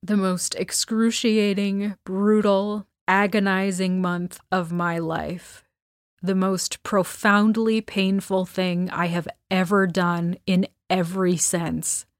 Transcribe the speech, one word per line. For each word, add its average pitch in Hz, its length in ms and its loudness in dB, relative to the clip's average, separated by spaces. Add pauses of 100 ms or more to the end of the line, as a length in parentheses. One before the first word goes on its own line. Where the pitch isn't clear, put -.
The 208 140 0
most 185 380 0
excruciating, 202 1500 0
brutal, 202 840 2 (200)
agonizing 190 920 0
month 180 400 -4 (100)
of 175 220 -2
my 175 260 -2
life. 160 640 -6 (600)
The 185 120 0
most 185 480 -2
profoundly 214 1000 2
painful 190 640 -2
thing 180 420 -2
I 175 200 -4
have 170 200 -4 (220)
ever 190 360 2
done 175 600 0
in 185 200 4 (220)
every 180 480 0
sense. 160 680 -2 (140)